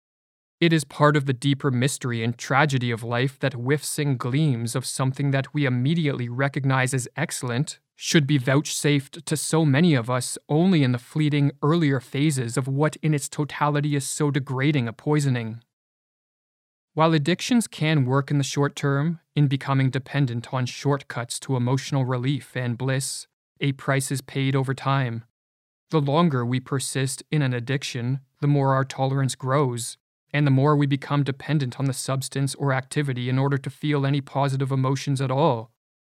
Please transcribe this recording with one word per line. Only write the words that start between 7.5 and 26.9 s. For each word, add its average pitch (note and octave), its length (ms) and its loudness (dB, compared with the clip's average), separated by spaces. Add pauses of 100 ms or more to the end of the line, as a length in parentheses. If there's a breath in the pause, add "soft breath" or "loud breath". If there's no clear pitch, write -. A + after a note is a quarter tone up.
should - 320 2
be D3 120 2
vouchsafed C#3+ 880 0
to D#3 120 -2
so D#3+ 280 0
many D3+ 300 4
of A#2+ 160 0
us B2+ 260 -2 (120)
only E3 340 4
in B2+ 80 4
the B2 80 0
fleeting D3 540 0 (100)
earlier D3 380 2
phases C3+ 560 -2
of C3+ 100 0
what C#3+ 360 0
in D#3 120 2
its C#3 140 -2
totality D3 640 0
is C#3 100 -2
so D3 280 -2
degrading C3+ 560 0
a A2 40 -6
poisoning." B2 720 -2 (1300)
While D#3+ 200 4
addictions E3+ 540 0
can D3+ 360 2
work C3+ 240 0
in C#3+ 100 0
the C#3 60 2
short C#3+ 300 -2
term, D3 460 -2 (160)
in D3 100 6
becoming C3+ 440 0
dependent B2 640 -2
on B2+ 140 -2
shortcuts - 720 -4
to - 140 -4
emotional C3 500 0
relief B2+ 520 -4
and B2 200 -4
bliss, C3 520 -4 (320)
a C#3+ 120 0
price C3+ 380 0
is C3+ 100 -2
paid C3+ 360 -2
over C3+ 180 0
time. B2+ 500 -2 (680)
The D#3+ 100 2
longer C#3+ 440 2
we B2 140 0
persist C3 720 -4